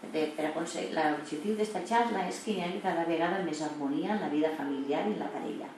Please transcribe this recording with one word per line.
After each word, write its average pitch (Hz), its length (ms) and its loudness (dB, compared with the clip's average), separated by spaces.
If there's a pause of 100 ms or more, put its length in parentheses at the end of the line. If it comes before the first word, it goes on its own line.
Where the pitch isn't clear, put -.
(120)
de, 156 140 2 (100)
per 151 140 0
aconse-, 165 420 -4
l'objectiu 151 640 0
d'esta 208 320 0
xarra 220 400 4
és 185 160 -6
que 208 140 0
hi 175 80 0
hagi 180 180 -2
cada 165 240 2
vegada 170 380 2
més 151 180 -2
harmonia 151 540 0
en - 80 0
la 143 80 0
vida 156 240 4
familiar 139 480 0
i 214 80 2
en - 80 -2
la - 100 -4
parella. - 460 -6